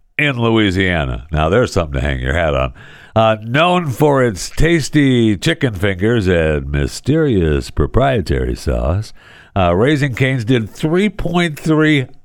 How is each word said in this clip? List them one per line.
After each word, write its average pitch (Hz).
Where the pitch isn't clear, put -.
in 139
Louisiana. 92
Now, 78
there's 110
something 76
to 67
hang 67
your 65
hat 80
on. 65
Uh, 110
known 165
for 139
its 117
tasty 135
chicken 139
fingers 98
and 78
mysterious 82
proprietary 69
sauce, 69
uh, 87
Raising 135
Cane's 131
did 117
three 180
point 170
three 151